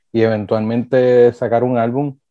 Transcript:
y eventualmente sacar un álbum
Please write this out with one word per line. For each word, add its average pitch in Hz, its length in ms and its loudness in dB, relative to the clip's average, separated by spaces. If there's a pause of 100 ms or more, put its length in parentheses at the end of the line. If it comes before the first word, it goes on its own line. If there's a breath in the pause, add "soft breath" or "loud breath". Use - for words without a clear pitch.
(120)
y 113 100 0
eventualmente 117 1120 0
sacar 117 300 -2
un 123 140 -2
álbum 135 400 -4 (120)